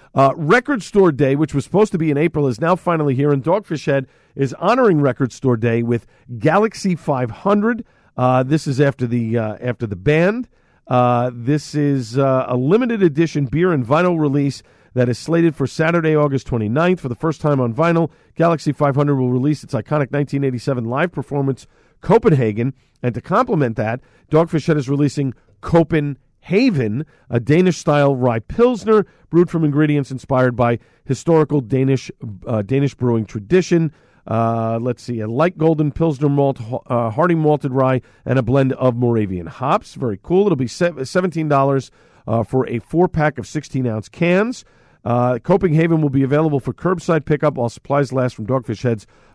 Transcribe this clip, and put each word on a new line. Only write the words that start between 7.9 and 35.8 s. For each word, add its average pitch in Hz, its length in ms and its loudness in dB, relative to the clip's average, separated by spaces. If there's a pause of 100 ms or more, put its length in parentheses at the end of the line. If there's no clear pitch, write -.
Uh, 127 240 2
this 139 240 -2
is 139 160 0
after 139 240 0
the, 117 320 -2
uh, 107 240 -4
after 120 240 -6
the 101 100 -6
band. 165 540 0 (380)
Uh, 123 460 2
this 127 400 -4
is, 139 440 -2
uh, 131 320 2
a 123 80 -2
limited 214 440 0
edition 151 440 2
beer 165 260 0
and 131 140 0
vinyl 165 340 2
release 143 420 0 (320)
that 123 140 2
is 123 100 -2
slated 165 380 0
for 135 100 -2
Saturday, 160 500 0
August 143 320 0
twenty-ninth. 131 520 0
For 139 80 -8
the 120 80 -6
first 139 240 -4
time 143 220 0
on 117 120 0
vinyl, 147 380 0 (240)
Galaxy 160 380 0
five 139 220 0
hundred 147 200 2
will 127 160 0
release 135 320 0
its - 100 -16
iconic 135 380 -2
nineteen 139 320 -4
eighty-seven 123 400 -4
live 139 300 -4
performance, 139 520 -4 (360)
Copenhagen. 131 720 2 (280)
And 123 140 -2
to 120 60 -10
complement 180 560 0
that, 113 240 -4 (280)
Dogfish 160 380 0
Head 156 80 2
is 135 140 -4
releasing 139 440 0 (280)
Copenhagen, 156 1400 0 (240)
a 120 100 -2
Danish-style 147 760 2
rye 123 240 0
pilsner 214 640 2 (240)
brewed 170 200 4
from 165 140 -2
ingredients 147 480 0
inspired 127 460 0
by 120 220 0 (260)
historical 151 560 2
Danish, 131 500 -2 (360)
uh, 110 160 -2
Danish 135 320 -2
brewing 117 300 0
tradition. 165 680 0 (340)
Uh, 113 520 -2
let's 120 220 -6
see, 120 180 -8
a 107 80 -6
light 151 300 -2
golden 156 340 0